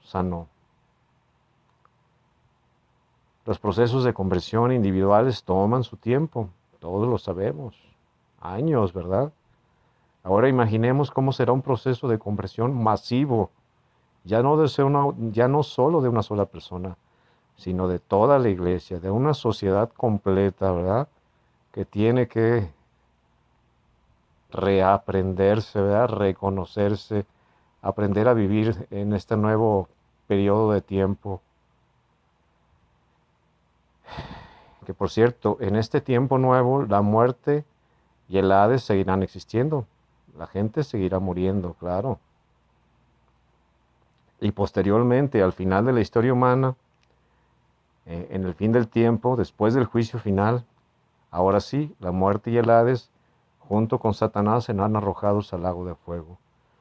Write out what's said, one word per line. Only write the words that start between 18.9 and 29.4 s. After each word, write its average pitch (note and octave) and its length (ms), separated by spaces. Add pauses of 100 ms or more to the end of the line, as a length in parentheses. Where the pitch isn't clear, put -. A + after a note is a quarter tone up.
de F#2 100
una C3 240
sociedad G#2 580
completa, G2 800
¿verdad? F#2 360 (640)
Que F#2+ 140
tiene A#2 420
que A2+ 420 (1800)
reaprenderse, F#2+ 1300
¿verdad? G#2 280
Reconocerse, G2+ 1160 (560)
aprender G2+ 460
a B2 60
vivir G#2+ 580
en G2+ 220
este G#2 240
nuevo G#2+ 500 (400)